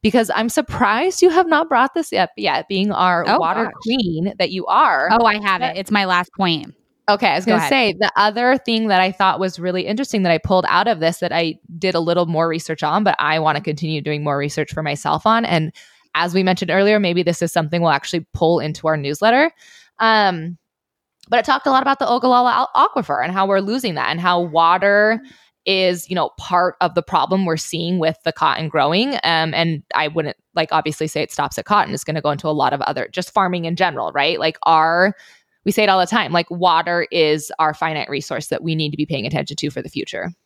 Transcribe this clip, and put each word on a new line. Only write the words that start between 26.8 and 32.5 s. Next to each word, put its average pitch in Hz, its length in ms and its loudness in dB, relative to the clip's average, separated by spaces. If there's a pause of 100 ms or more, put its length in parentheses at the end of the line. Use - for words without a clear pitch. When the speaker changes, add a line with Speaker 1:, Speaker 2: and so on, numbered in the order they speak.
Speaker 1:
of 175 140 0
the 170 80 0
problem 185 440 0
we're 160 100 0
seeing 170 420 -4
with 160 260 0
the 165 80 -2
cotton 156 360 -2
growing. 170 460 0 (100)
Um, 160 300 0
and 165 280 -2 (120)
I 151 140 0
wouldn't, 151 280 -4 (180)
like, 160 180 -2
obviously 156 340 -2
say 156 160 -4
it 156 100 -8
stops - 260 -6
at - 60 -10
cotton. 208 300 0
It's - 100 -10
gonna 156 160 -4
go 147 100 -2
into 147 180 -4
a - 40 0